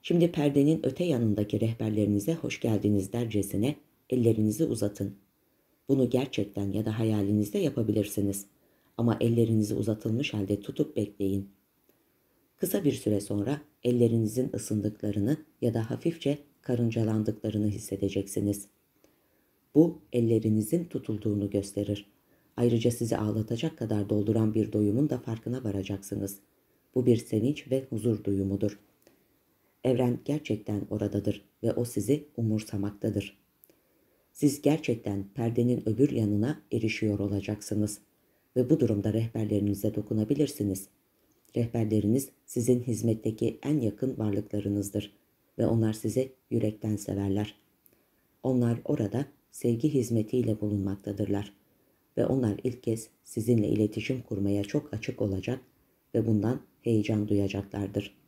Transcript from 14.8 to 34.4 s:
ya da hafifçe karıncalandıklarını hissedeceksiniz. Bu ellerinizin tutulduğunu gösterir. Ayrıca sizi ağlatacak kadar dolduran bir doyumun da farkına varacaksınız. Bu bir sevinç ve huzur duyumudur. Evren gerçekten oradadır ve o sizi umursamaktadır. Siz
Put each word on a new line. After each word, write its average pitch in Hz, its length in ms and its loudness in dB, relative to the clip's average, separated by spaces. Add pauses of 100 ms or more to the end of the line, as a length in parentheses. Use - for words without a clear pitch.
ya 120 120 0
da 113 160 -2
hafifçe 147 480 -2 (240)
karıncalandıklarını 110 1080 0
hissedeceksiniz. 101 1000 -4 (1080)
Bu - 260 6 (120)
ellerinizin 113 720 2
tutulduğunu 104 640 -2
gösterir. 101 600 -2 (460)
Ayrıca 120 340 4
sizi 113 260 -2
ağlatacak 107 600 -2
kadar 104 320 -2
dolduran 107 440 2
bir 110 200 0
doyumun 110 360 2
da 127 80 -2
farkına 120 460 -6
varacaksınız. 98 760 -6 (560)
Bu 123 100 2
bir 120 120 8
sevinç 117 540 -2
ve 131 180 0
huzur 110 340 0
duyumudur. 98 560 0 (1040)
Evren 123 420 2
gerçekten 107 640 -2
oradadır 104 560 -2 (180)
ve 113 100 0
o 120 120 -2
sizi 123 420 -2 (100)
umursamaktadır. 107 1000 -2 (960)
Siz 143 280 0